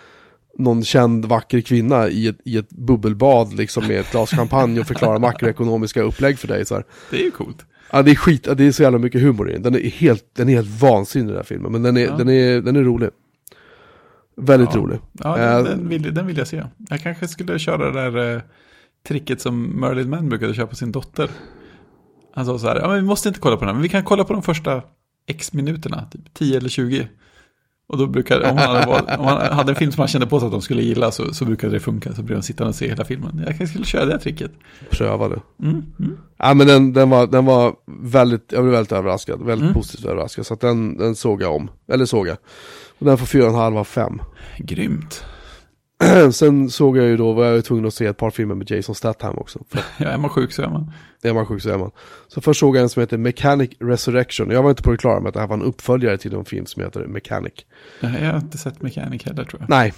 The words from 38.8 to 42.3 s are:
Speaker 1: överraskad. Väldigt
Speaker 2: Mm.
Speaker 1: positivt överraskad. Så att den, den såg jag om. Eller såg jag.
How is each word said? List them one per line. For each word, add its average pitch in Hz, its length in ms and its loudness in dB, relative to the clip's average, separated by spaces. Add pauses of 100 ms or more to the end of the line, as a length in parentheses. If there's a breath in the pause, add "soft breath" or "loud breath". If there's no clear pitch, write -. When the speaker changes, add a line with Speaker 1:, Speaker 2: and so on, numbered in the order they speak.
Speaker 1:
överraskad. 95 500 -4
Väldigt 117 220 -2
Speaker 2:
Mm. 190 100 2
Speaker 1:
positivt - 320 -6
överraskad. 90 400 -6
Så 113 80 -8
att 104 60 -10
den, 113 360 0
den 113 180 -2
såg 104 280 -2
jag 85 140 -2
om. 73 140 -8 (220)
Eller 131 120 2
såg 107 240 0
jag. 80 80 -6 (640 loud breath)